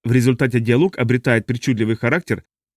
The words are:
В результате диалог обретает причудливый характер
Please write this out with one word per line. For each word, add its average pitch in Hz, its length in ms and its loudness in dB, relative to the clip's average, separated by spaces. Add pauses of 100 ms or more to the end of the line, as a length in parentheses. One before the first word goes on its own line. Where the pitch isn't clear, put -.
В 117 100 -2
результате 123 480 2
диалог 123 360 0
обретает 120 480 0
причудливый 113 520 -2
характер 120 480 -4 (320)